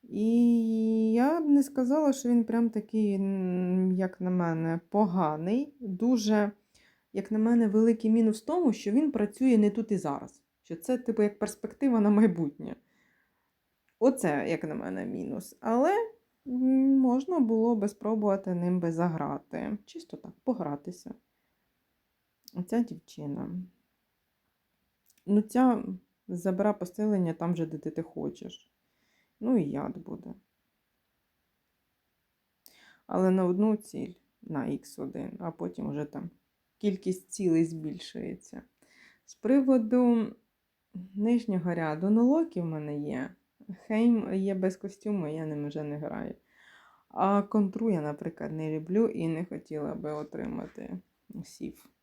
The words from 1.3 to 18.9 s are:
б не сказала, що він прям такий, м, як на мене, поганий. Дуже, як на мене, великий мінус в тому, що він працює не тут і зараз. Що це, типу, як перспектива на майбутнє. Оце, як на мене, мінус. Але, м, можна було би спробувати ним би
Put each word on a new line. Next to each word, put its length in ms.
б 80
не 140
сказала, 500
що 160
він 140
прям 260
такий, 440
м, 760
як 300
на 80
мене, 500
поганий. 920
Дуже, 720
як 180
на 80
мене, 280
великий 440
мінус 300
в 40
тому, 280
що 180
він 200
працює 460
не 120
тут 220
і 60
зараз. 440
Що 120
це, 220
типу, 260
як 160
перспектива 600
на 100
майбутнє. 680
Оце, 500
як 140
на 120
мене, 300
мінус. 540
Але, 340
м, 520
можна 400
було 360
би 120
спробувати 680
ним 240
би 120